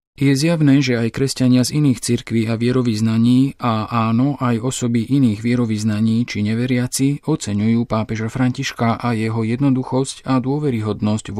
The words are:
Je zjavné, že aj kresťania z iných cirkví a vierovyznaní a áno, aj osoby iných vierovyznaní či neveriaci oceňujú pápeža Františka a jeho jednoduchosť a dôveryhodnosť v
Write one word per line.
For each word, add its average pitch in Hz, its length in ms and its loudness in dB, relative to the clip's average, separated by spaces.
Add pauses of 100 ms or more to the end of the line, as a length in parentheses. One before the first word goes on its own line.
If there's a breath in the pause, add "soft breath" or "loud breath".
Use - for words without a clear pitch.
(160)
Je 139 160 2
zjavné, 143 480 4
že 127 160 0
aj 113 160 -2
kresťania 127 560 2
z - 80 -6
iných 147 240 2
cirkví 113 480 -2
a 113 80 -2
vierovyznaní 120 1040 2
a 110 320 -2 (160)
áno, 127 320 0
aj 117 240 0
osoby 120 480 -2
iných 117 320 2
vierovyznaní 110 800 0
či 113 160 -6
neveriaci 123 880 -2
oceňujú 113 560 0
pápeža 110 480 -4
Františka 123 640 -2
a 120 160 -4
jeho 113 320 -2
jednoduchosť 127 800 0
a 131 160 0
dôveryhodnosť 110 960 -2
v - 40 -6